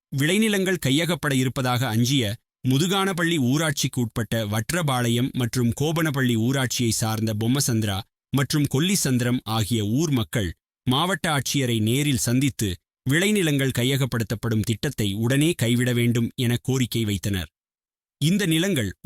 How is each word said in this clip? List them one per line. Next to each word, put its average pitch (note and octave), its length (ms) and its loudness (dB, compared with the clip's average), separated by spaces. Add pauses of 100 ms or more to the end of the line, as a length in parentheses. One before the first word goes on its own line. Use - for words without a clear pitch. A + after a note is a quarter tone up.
(160)
விளைநிலங்கள் F#3+ 680 2
கையகப்பட D#3 460 0
இருப்பதாக B2+ 560 0
அஞ்சிய A#2 480 0 (320)
முதுகானப்பள்ளி E3+ 720 0
ஊராட்சிக்கு C#3 640 0
உட்பட்ட A2+ 460 -4
வற்றபாளையம் A#2+ 840 0
மற்றும் A#2+ 500 0
கோபனப்பள்ளி C#3+ 560 0
ஊராட்சியை B2 520 0
சார்ந்த A2 460 -2
பொம்மசந்திரா A2 680 0 (360)
மற்றும் C#3+ 380 2
கொல்லிசந்திரம் C3 720 0
ஆகிய A2 400 0
ஊர் C#3 260 0
மக்கள் A2+ 420 -2 (380)
மாவட்ட E3 480 0
ஆட்சியரை B2+ 420 0
நேரில் C3 360 2
சந்தித்து A#2+ 600 0 (340)
விளைநிலங்கள் D#3 680 2
கையகப்படுத்தப்படும் A#2+ 840 0
திட்டத்தை A2 520 -2
உடனே C3+ 380 2
கைவிட A#2+ 400 0
வேண்டும் A#2+ 420 0
என A#2+ 280 0
கோரிக்கை B2+ 420 0
வைத்தனர். G2+ 460 -4 (760)
இந்த G3 220 2
நிலங்கள் D#3+ 600 0